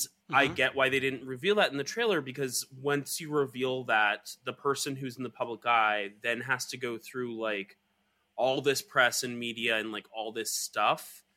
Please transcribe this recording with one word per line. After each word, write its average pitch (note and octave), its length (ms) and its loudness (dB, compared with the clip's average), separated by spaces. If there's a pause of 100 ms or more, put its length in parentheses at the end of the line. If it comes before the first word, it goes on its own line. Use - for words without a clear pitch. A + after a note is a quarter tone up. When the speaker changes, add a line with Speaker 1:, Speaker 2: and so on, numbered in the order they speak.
(320)
Speaker 1:
I C3+ 140 6
Speaker 2:
Mm-hmm. - 100 0
Speaker 1:
get C3 200 2
why C3 140 4
they C3 100 2
didn't C3 260 -2
reveal C3 300 0
that F3+ 160 4
in C#3 60 -4
the C#3 60 -2
trailer, G#3+ 380 0
because C3 440 -4 (160)
once C#3+ 400 -2
you D#3 80 -10
reveal B2+ 560 0
that, G#2+ 580 2
the B2+ 100 -6
person C#3 420 0
who's C3 220 -8
in C3 60 -6
the A#2+ 60 -6
public A#2 360 -6
eye G#2+ 440 4 (120)
then A#2+ 200 -2
has B2+ 260 -2
to B2+ 100 -10
go A#2+ 200 -6
through, A#2+ 420 -8
like, G#2 380 -4 (580)
all C3 260 2
this C3+ 200 2
press B2 420 2
and B2 160 -4
media A#2 380 -2
and, A2 140 -4
like, G#2 200 -8
all A2 200 -8
this A2+ 200 -6
stuff. - 720 0 (140)